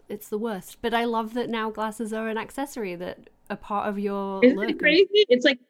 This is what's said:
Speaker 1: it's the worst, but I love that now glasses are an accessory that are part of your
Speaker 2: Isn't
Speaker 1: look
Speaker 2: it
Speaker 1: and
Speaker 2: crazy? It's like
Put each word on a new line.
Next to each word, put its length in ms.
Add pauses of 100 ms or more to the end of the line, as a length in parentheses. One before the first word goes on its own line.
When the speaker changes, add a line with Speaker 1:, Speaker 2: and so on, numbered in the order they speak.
Speaker 1:
it's 200
the 80
worst, 440
but 120
I 120
love 300
that 140
now 200
glasses 440
are 140
an 100
accessory 580
that 340 (200)
are 80
part 300
of 120
your 440
Speaker 2:
Isn't 140
Speaker 1:
look 120
Speaker 2:
it 20
Speaker 1:
and 80
Speaker 2:
crazy? 500
It's 160
like 140 (100)